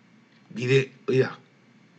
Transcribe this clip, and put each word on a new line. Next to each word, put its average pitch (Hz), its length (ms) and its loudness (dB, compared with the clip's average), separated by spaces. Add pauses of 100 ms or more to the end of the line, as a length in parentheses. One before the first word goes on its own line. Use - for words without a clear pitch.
(480)
미래의학, 123 920 -2 (580)